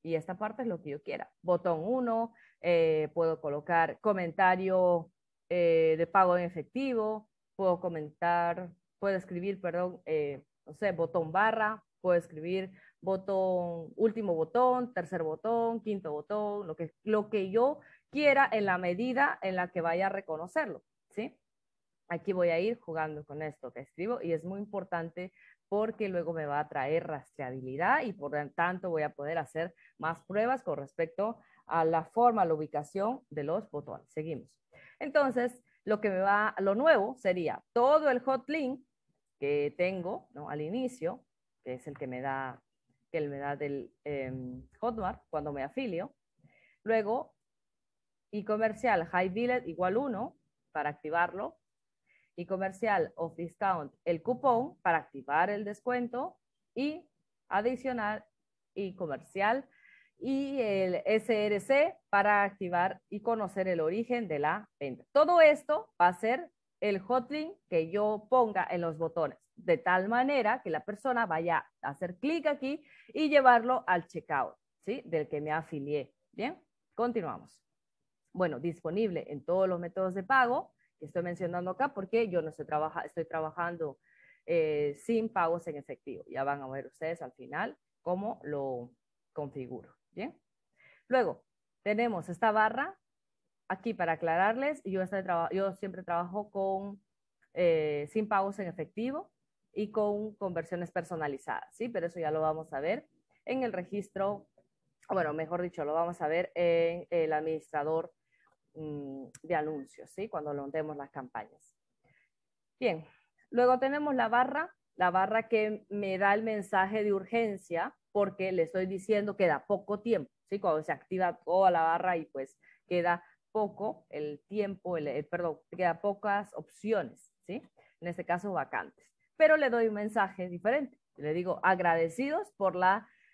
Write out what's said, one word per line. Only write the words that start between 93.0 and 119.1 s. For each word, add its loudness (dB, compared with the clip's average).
aquí -4
para 0
aclararles. 0
Yo -2
estoy -4
traba-, 0
yo 0
siempre -10
trabajo -4
con, -4
eh, 2
sin -2
pagos 0
en -4
efectivo -6
y -4
con -2
conversiones -6
personalizadas, -6
¿sí? -6
Pero -4
eso -8
ya 0
lo 0
vamos -2
a -6
ver -2
en -2
el -4
registro, -4
bueno, 0
mejor -2
dicho, -4
lo -2
vamos 0
a 0
ver 0
en 2
el 2
administrador, -2
mm, -10
de -4
anuncios, -6
¿sí? -10
Cuando -6
montemos -6
las -12
campañas. -14
Bien, 0
luego 4
tenemos 0
la 2
barra, 2
la 4
barra 2
que 2
me -2
da 6
el 2
mensaje 0
de 2
urgencia -2
porque 0
le 4
estoy -2
diciendo -2